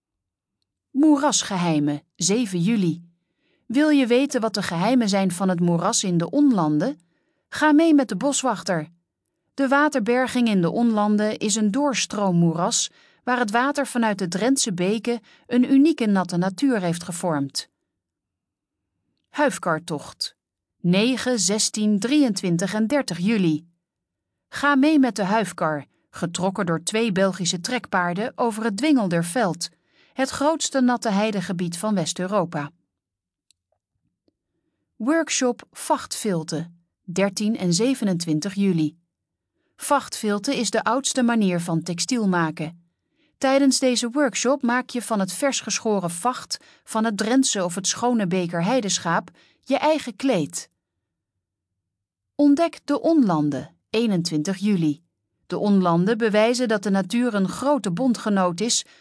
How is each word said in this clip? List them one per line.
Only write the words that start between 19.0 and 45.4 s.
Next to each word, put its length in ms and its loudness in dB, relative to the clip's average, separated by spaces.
Huifkartocht, 1080 -4
negen, 580 2
zestien, 600 0
drieëntwintig 760 0
en 120 0
dertig 320 -2
juli. 480 0
Ga 260 0
mee 240 4
met 180 2
de 80 0
huifkar, 600 -2
getrokken 500 -4
door 160 -2
twee 300 -2
Belgische 480 0
trekpaarden 720 -4
over 300 -2
het 120 -2
Dwingelderveld, 920 0
het 180 -2
grootste 500 -2
natte 300 2
heidegebied 680 -2
van 160 -2
West-Europa. 760 -4
Workshop 720 -2
Vachtvilte, 1000 -4
dertien 520 -2
en 160 0
zevenentwintig 840 0
juli. 440 0
Vachtvilte 800 -2
is 140 -2
de 140 0
oudste 380 0
manier 380 2
van 220 -2
textiel 460 -2
maken. 560 -2
Tijdens 400 4
deze 320 0
workshop 520 0
maak 280 -2
je 120 -6
van 180 -2
het 120 -2
vers 280 -2